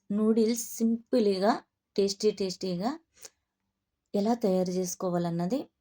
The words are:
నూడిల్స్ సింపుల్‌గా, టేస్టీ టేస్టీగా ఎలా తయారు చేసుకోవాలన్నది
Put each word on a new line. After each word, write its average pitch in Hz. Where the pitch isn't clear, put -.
నూడిల్స్ 220
సింపుల్‌గా, 226
టేస్టీ 196
టేస్టీగా 190
ఎలా 214
తయారు 185
చేసుకోవాలన్నది 180